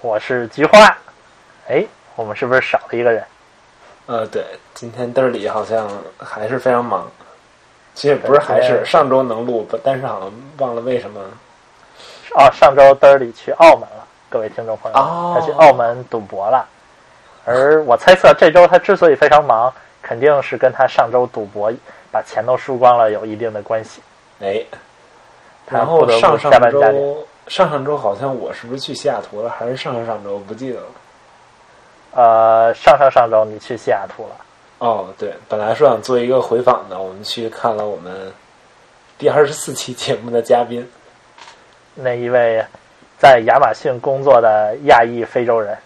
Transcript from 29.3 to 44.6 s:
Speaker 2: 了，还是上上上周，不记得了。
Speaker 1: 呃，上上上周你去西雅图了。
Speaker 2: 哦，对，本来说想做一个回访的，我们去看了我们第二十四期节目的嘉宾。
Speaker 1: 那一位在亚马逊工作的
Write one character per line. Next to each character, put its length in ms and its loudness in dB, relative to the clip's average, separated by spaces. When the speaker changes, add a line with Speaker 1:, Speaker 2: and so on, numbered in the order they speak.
Speaker 2:
了， 80 -6
还 200 -10
是 80 -8
上 180 -10
上 100 -8
上 180 -10
周， 180 -10
不 120 -18
记 200 -12
得 80 -12
了。 60 -18
Speaker 1:
呃， 640 4
上 240 4
上 120 4
上 200 2
周 140 2
你 160 -10
去 160 -10
西 140 -10
雅 180 -2
图 160 -16
了。 100 -18
Speaker 2:
哦， 280 -4
对， 160 -10
本 100 -6
来 140 -4
说 160 2
想 140 -2
做 160 -2
一 80 -4
个 160 0
回 180 -2
访 300 0
的， 80 -12
我 140 -12
们 100 -20
去 260 -10
看 260 -6
了 120 -6
我 100 -8
们 340 -16
第 140 -2
二 160 2
十 60 -6
四 200 -12
期 220 -12
节 220 -6
目 160 -12
的 100 -2
嘉 220 0
宾。 220 -12
Speaker 1:
那 180 -6
一 160 -6
位 340 0
在 300 6
亚 120 2
马 140 2
逊 280 -6
工 220 -6
作 180 4
的 360 0